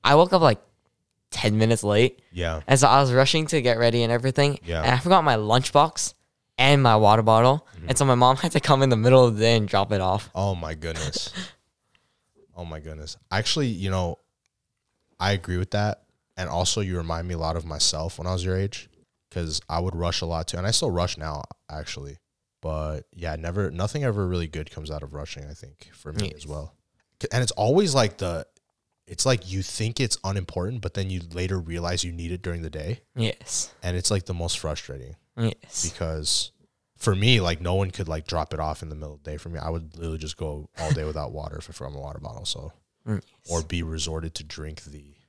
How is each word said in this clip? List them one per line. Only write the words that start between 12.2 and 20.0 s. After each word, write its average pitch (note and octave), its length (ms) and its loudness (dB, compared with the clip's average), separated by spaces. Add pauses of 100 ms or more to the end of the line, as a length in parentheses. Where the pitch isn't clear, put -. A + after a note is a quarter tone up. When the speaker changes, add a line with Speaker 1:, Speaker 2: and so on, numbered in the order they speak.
Speaker 2:
Oh F2 100 -12
my D#2 140 -12
goodness. D2+ 380 -14 (140)
Actually, A2+ 360 0
you F#2+ 220 -4
know, F2+ 300 -2 (1000)
I G2 120 2
agree F#2 260 -2
with F2+ 140 -2
that. G#2 320 -2 (340)
And A2 120 -6
also F2+ 320 0
you F#2 160 -2
remind E2 300 -4
me F2+ 60 -6
a E2 60 -4
lot E2 160 -2
of D#2+ 100 -6
myself D#2 540 -2
when E2+ 80 -6
I F#2 60 -2
was F2+ 120 -2
your F#2 100 0
age, G2 340 -6 (420)
'cause D#2+ 360 -6
I D#2+ 120 -2
would F2+ 160 -4
rush E2+ 260 -4